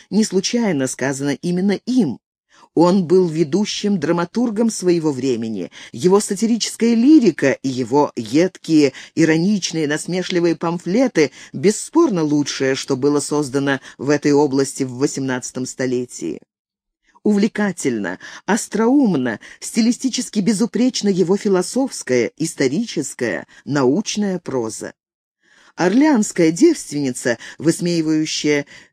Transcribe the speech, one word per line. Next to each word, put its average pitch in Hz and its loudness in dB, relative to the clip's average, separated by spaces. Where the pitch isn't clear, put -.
не 208 2
случайно 190 -2
сказана 139 -4
именно 175 -2
им. 226 0
Он 180 4
был 180 4
ведущим 170 -2
драматургом 202 -2
своего 175 0
времени. 117 -4
Его 180 4
сатирическая 220 0
лирика 226 6
и - -2
его 127 0
едкие, 147 2
ироничные, 165 0
насмешливые 170 -2
памфлеты 170 0
бесспорно 202 0
лучшее, 143 0
что 135 -4
было 143 0
создано 139 -2
в 131 -4
этой 147 2
области 139 0
в 127 -8
восемнадцатом 127 -4
столетии. 123 -6
Увлекательно, 180 -2
остроумно, 196 0
стилистически 233 -2
безупречна 208 0
его 185 2
философская, 180 0
историческая, 139 -4
научная 175 0
проза. 113 -8
«Орлеанская 208 2
девственница», 147 0
высмеивающая 156 0